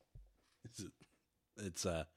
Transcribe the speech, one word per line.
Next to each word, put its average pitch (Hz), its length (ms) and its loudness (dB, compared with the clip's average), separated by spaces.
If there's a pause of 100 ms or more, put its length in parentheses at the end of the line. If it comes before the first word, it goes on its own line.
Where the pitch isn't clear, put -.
(760)
Is 101 80 -4
it, 76 60 -8 (640)
it's, 98 280 0
uh, 82 180 6 (140)